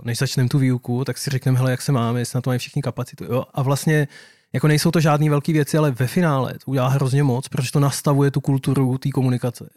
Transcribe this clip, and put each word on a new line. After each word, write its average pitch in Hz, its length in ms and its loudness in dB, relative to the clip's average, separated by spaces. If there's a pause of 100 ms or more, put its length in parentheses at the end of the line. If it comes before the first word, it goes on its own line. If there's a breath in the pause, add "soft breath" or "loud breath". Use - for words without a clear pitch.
Než 117 140 -4
začneme 127 300 0
tu 147 100 2
výuku, 127 460 0
tak - 140 -6
si - 120 -6
řekneme, 131 280 0
hele, 131 120 2
jak 127 120 -4
se 147 100 0
máme, 117 280 0
jestli 120 160 -4
na 127 40 0
to 127 100 -4
mají 123 80 0
všichni - 240 -6
kapacitu, - 420 -8
jo? 123 200 -2 (100)
A - 80 -2
vlastně 147 460 0 (440 loud breath)
jako 139 160 0
nejsou 151 220 2
to 165 100 2
žádný 151 280 2
velký 147 240 0
věci, 151 260 0
ale 151 120 4
ve 127 160 -2
finále 139 460 0
to - 180 -12
udělá 131 180 0
hrozně 135 340 2
moc, 131 260 0
protože 131 240 -4
to 151 80 2
nastavuje 143 500 2
tu 139 100 -2
kulturu 131 580 0
té 139 120 -2
komunikace, 127 640 -2